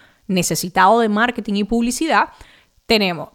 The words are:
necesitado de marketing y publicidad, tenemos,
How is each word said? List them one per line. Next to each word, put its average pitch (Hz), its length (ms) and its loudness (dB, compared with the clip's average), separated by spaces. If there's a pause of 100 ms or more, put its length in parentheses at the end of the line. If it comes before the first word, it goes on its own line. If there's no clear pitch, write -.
(280)
necesitado 185 760 2
de 220 80 0
marketing 214 460 -2
y 208 100 -2
publicidad, 240 640 0 (560)
tenemos, 185 500 0